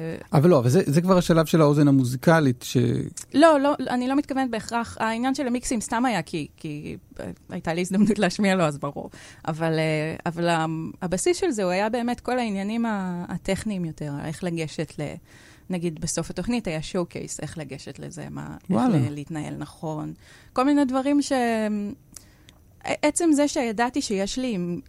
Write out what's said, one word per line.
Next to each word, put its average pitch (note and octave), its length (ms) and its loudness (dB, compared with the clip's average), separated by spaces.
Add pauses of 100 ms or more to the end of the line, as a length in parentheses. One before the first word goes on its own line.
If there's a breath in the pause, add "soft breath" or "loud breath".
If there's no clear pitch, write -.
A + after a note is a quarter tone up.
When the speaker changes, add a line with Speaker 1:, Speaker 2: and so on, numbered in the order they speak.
(340)
Speaker 1:
אבל D#3+ 160 8
לא, D#3+ 100 8
אבל A#2+ 100 4
זה, E3+ 160 6
זה E3+ 160 4
כבר F#3 160 4
השלב E3 280 4
של D#3+ 160 4
האוזן D3 260 6
המוזיקלית C3+ 800 4
ש- - 100 0 (560)
Speaker 2:
לא, D4+ 260 8
לא, C#4+ 140 2 (160)
אני B3 180 -2
לא C4+ 80 0
מתכוונת C4+ 360 -2
בהכרח. A3+ 480 -6
העניין A#3 360 -2
של C#4+ 120 -4
המיקסים A#3+ 340 -2
סתם A#3 240 -2
היה, G#3+ 160 0
כי, D#3 260 -6 (100)
כי, D#3 400 -10 (220)
אה, - 60 -8 (240)
הייתה F3 240 -6
לי F3 80 -2
הזדמנות G3 380 2
<laughs> G#3 40 2
להשמיע F#3+ 320 2
לו, F#3 80 2
אז D3+ 140 0
ברור. - 320 -8 (380 loud breath)
אבל, D#3+ 320 -2
אה, D#3 360 -2 (100)
אבל E3+ 240 -2
ה-, D#3+ 160 2 (360)
הבסיס F#3 360 0
של F4+ 140 0
זה, G#3 120 -2
הוא F3+ 80 0
היה G3 180 0
באמת A#3+ 300 -2
כל B3+ 200 -2
העניינים A3 460 -2
ה-, F#3 440 -4
הטכניים F#3 560 -4
יותר, D3+ 260 -8 (140)
איך D#3+ 180 -8
לגשת E3 560 -6
ל-, D3 160 -8 (540 soft breath)
נגיד E3+ 320 -4
בסוף E3 280 -4
התוכנית A3 380 -4
היה D#3 140 -4
שואו-קייס, D3+ 580 -6
איך D3+ 180 -10
לגשת C3+ 420 -12
לזה, D3 320 -12
מה... D3 160 -12 (140)
איך - 80 -14
Speaker 1:
וואלה. G#3+ 280 2
Speaker 2:
ל-, C3+ 160 0
להתנהל D3 440 -8
נכון. D#3 560 -10 (400 soft breath)
כל B3+ 120 2
מיני C#4+ 200 4
דברים C4+ 360 0
ש-, C4+ 100 -6 (1500 loud breath)
עצם D#4+ 480 0
זה C#4+ 140 4
שידעתי A#3+ 540 -2
שיש G3 380 -2
לי B3+ 140 -2
עם, F3 360 -4